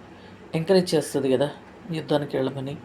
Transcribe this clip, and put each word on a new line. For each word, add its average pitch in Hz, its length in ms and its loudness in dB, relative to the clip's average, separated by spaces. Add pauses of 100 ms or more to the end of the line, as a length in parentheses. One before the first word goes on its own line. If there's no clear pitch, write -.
(540)
ఎంకరేజ్ 180 400 2
చేస్తది 139 380 0
కదా 135 180 2 (400)
యుద్ధానికి 147 460 -2
వెళ్ళమని. 135 480 -4